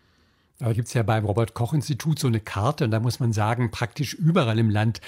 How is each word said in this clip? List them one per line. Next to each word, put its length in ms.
Da 160
gibt's 200
ja 80
beim 240
Robert-Koch-Institut 920
so 80
eine 120
Karte 440
und 80
da 80
muss 200
man 140
sagen, 380
praktisch 420
überall 460
im 100
Land 380